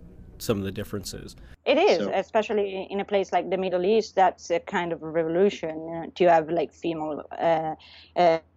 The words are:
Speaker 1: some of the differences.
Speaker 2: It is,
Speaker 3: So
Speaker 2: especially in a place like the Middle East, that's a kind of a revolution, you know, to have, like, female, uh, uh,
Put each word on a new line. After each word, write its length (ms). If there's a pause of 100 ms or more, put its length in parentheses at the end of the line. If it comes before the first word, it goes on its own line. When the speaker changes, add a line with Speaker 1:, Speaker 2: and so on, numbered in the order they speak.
(400)
Speaker 1:
some 180
of 60
the 80
differences. 640 (300)
Speaker 2:
It 120
is, 220
Speaker 3:
So 160
Speaker 2:
especially 720
in 100
a 60
place 260
like 200
the 60
Middle 280
East, 300
that's 340
a 100
kind 320
of 120
a 40
revolution, 640
you 240
know, 220
to 120
have, 220
like, 240
female, 480 (100)
uh, 440 (400)
uh, 240 (180)